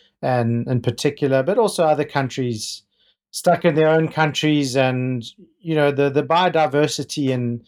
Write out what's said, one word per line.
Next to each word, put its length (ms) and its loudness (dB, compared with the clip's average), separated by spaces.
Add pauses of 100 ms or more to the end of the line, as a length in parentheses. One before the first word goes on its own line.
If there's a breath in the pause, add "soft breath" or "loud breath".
(220 soft breath)
and 440 0
in 140 0
particular, 640 0
but 160 0
also 260 0
other 220 2
countries 760 -6 (480)
stuck 360 0
in 80 4
their 160 4
own 180 2
countries. 680 0
And, 480 0 (380)
you 140 -6
know, 180 2
the, 160 2
the 140 0
biodiversity 1080 0
in 400 -4